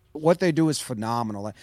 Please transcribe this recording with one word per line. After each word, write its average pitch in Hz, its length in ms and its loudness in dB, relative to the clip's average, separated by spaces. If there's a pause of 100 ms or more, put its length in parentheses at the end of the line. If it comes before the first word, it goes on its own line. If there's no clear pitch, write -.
(120)
what 160 280 2
they 180 120 2
do 160 160 2
is 147 120 -2
phenomenal. 110 600 -4
Like, 107 200 -8